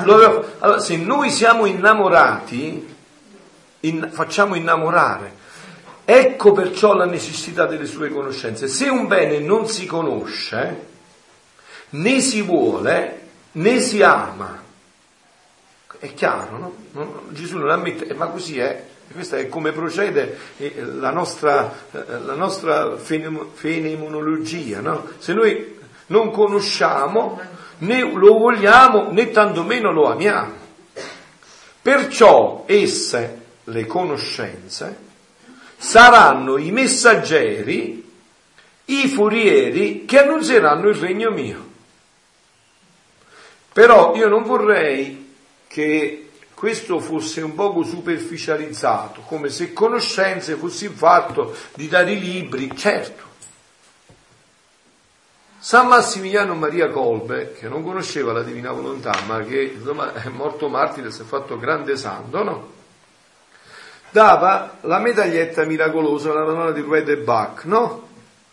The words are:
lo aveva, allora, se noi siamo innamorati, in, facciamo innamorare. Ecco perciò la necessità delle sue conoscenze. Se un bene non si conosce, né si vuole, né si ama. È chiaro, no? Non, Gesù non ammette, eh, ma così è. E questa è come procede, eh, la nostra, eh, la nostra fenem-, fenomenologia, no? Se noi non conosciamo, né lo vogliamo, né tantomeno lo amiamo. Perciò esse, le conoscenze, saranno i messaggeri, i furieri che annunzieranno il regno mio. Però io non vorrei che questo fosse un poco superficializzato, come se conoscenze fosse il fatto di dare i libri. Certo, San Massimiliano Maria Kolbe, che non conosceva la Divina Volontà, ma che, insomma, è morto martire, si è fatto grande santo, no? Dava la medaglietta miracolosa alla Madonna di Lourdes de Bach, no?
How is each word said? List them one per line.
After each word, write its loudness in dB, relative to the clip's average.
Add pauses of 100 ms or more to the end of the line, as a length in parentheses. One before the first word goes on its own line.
lo 8
aveva, 8 (180)
allora, 4
se -4
noi 0
siamo 2
innamorati, 2 (960)
in, -4
facciamo 0
innamorare. -2 (640)
Ecco 6
perciò 2
la 2
necessità -4
delle -6
sue -8
conoscenze. -8
Se -2
un 0
bene 2
non 0
si -8
conosce, -6 (1040)
né 0
si -2
vuole, -2 (320)
né 2
si 0
ama. 0 (1400)
È -18
chiaro, -4
no? -14 (180)
Non, -12 (180)
Gesù -12
non -2
ammette, -4
eh, -8
ma -6
così -10
è. -4 (240)
E -20
questa -10
è -6
come -6
procede, -4 (200)
eh, -10
la -6
nostra, 0 (180)
eh, -12
la -8
nostra -2
fenem-, -8
fenomenologia, -6
no? -6 (100)
Se -6
noi 0 (280)
non 2
conosciamo, 0 (380)
né 0
lo 6
vogliamo, 6
né 0
tantomeno 0
lo 4
amiamo. -2 (1300)
Perciò 4
esse, -2 (260)
le -6
conoscenze, -8 (800)
saranno 6
i -4
messaggeri, 0 (760)
i 0
furieri 2
che 4
annunzieranno 4
il 2
regno -4
mio. -8 (2000)
Però 8
io 2
non 2
vorrei -2 (340)
che -4 (240)
questo -4
fosse -8
un -8
poco -2
superficializzato, -6
come -8
se -8
conoscenze -2
fosse -8
il -10
fatto 2 (200)
di -12
dare 2
i -4
libri. -8
Certo, -6 (2250)
San 4
Massimiliano 0
Maria -2
Kolbe, -4
che -14
non -8
conosceva -6
la -2
Divina -10
Volontà, -6 (100)
ma -6
che, -4 (140)
insomma, -8
è -12
morto -8
martire, -4
si -16
è -18
fatto -10
grande -4
santo, -8
no? -10 (1400)
Dava 4
la 0
medaglietta 0
miracolosa -2
alla -2
Madonna -2
di -6
Lourdes 0
de 0
Bach, -4
no? -2 (440)